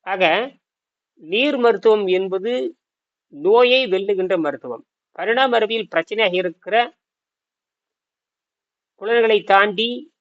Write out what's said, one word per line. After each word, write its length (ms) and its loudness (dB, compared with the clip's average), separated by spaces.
ஆக 560 0
நீர் 440 -4
மருத்துவம் 500 2
என்பது 680 -4
நோயை 600 2
வெல்லுகின்ற 540 -2
மருத்துவம். 460 -6
பரிணாம 460 0
அறிவியல் 340 -2
பிரச்சனையாக 440 -2
இருக்கிற 640 -4
புலன்களை 480 0
தாண்டி 800 0